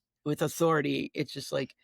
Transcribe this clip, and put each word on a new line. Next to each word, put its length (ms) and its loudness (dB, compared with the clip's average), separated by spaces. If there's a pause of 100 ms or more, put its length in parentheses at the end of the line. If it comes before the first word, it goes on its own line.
(240)
with 180 -2
authority, 720 2
it's 180 -4
just 200 -10
like, 320 -2